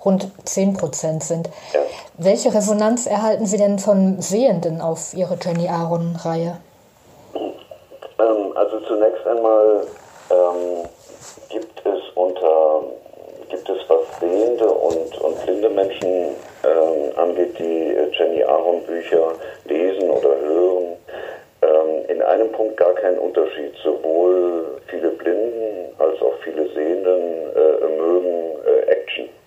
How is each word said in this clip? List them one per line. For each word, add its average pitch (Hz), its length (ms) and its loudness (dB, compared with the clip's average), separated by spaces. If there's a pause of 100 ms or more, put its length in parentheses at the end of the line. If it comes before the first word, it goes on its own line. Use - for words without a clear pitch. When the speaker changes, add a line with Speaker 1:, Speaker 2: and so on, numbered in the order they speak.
Speaker 1:
rund 190 240 2 (160)
zehn 196 300 0
Prozent 160 500 -4
sind. 165 260 -4 (240)
Speaker 2:
Ja. 147 60 2 (380)
Speaker 1:
Welche 202 360 2
Resonanz 214 540 0
erhalten 214 380 0
Sie 202 120 0
denn 202 220 2
von 190 400 2
Sehenden 175 640 0
auf 165 320 -6
Ihre 180 280 -4
Jenny 170 280 -2
Aron-Reihe? 170 880 -2 (760)
Speaker 2:
Ähm, - 1200 -2
also 104 280 0
zunächst 107 440 0
einmal, 110 600 4 (420)
ähm, 87 600 0 (600)
gibt - 360 -10
es 85 160 -2 (140)
unter, 80 680 2 (680)
gibt - 200 -10
es, 90 80 -2 (120)
was - 300 0
sehende 110 480 0
und, 82 540 0
und - 240 -4
blinde 104 240 0
Menschen, 98 400 0 (540)
ähm, 80 540 2
angeht, 87 420 0
die, 82 300 -2
äh, 76 240 0
Jenny 80 300 2
Aron 82 400 2
Bücher 82 500 0 (320)
lesen 90 440 0
oder 67 200 2 (100)
hören, 87 440 2 (800)
ähm, 78 480 2
in - 120 0
einem 110 320 2
Punkt 110 240 -2
gar 87 160 4
keinen 90 260 0
Unterschied. 80 540 -2 (100)
Sowohl 82 1040 0
viele 82 240 -4
Blinden 98 800 -4 (100)
als 80 220 2
auch - 120 2 (100)
viele - 260 -4
Sehenden, 90 520 0 (340)
äh, 78 460 2
mögen, 85 640 0
äh, - 260 4
Action. - 380 -2 (180)